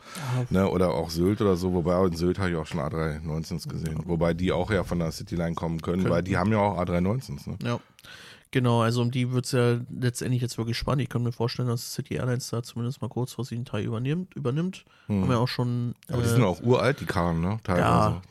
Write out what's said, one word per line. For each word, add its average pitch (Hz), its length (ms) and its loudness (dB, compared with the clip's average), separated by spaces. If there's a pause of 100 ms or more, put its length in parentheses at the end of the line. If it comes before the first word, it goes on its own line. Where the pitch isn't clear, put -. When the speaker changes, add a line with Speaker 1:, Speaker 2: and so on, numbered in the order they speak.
(160)
Speaker 1:
Ja. 127 300 -4 (160)
Speaker 2:
ne? 98 60 4
Oder 90 260 4
auch 82 160 -2
Sylt 87 300 2
oder 101 160 4
so, 90 160 0
wobei 90 340 2
in 85 100 0
Sylt 90 240 0
habe 92 100 0
ich 85 60 -2
auch 78 100 -4
schon 87 140 -4
A 69 100 -2
drei 80 320 -2
neunzehns 80 460 -6
gesehen. 80 300 -6
Speaker 1:
Ja. 80 100 -6
Speaker 2:
Wobei 85 260 2
die 90 160 0
auch 85 220 0
ja 92 100 2
von 87 160 -4
der 82 140 -2
Cityline 85 420 -4
kommen 82 260 -4
können, 87 220 -2
Speaker 1:
Können. 92 120 2
Speaker 2:
weil 87 100 2
die 92 120 0
haben 92 140 2
ja 110 80 2
auch 101 180 2
A 90 80 0
drei 87 160 0
neunzehns, 95 460 -2
ne? 87 160 -8
Speaker 1:
Ja. 120 160 -2 (760)
Genau, 120 300 4
also 117 180 2
um 120 120 0
die 123 180 -2
wird's 127 220 -2
ja 120 260 4 (180)
letztendlich 123 460 0
jetzt 117 160 -4
wirklich 113 180 -2
spannend. 131 260 0
Ich 117 60 -2
könnte 120 180 -2
mir 117 60 0
vorstellen, 120 360 -2
dass 120 260 -4
City - 200 -6
Airlines 123 360 -4
da 117 140 -4
zumindest 120 360 -6
mal 110 60 -4
kurzfristig 117 480 -6
einen 120 100 -6
Teil 104 200 -4
übernimmt, 131 500 -4
übernimmt. 151 500 -2 (220)
Speaker 2:
Hm. 104 160 2
Speaker 1:
Haben 90 60 2
wir 123 100 4
auch 120 80 4
schon, 120 480 -2 (140)
Speaker 2:
Aber 123 140 0
die 117 40 2
Speaker 1:
äh, 117 60 4
Speaker 2:
sind 120 100 6
auch 90 180 4
uralt, 123 380 4
die - 60 -8
Karren, 85 360 2
ne? 101 220 0
Teilweise. 90 240 2
Speaker 1:
Ja, 110 440 4